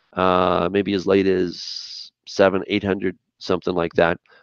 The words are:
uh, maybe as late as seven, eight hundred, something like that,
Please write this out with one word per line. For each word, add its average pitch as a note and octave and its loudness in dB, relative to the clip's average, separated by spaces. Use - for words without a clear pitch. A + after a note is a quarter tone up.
uh, F2+ 2
maybe G2+ 0
as F2+ -4
late G2 4
as - -4
seven, F#2+ 2
eight G2+ -2
hundred, G2 -2
something F#2 -2
like E2+ -2
that, E2+ 2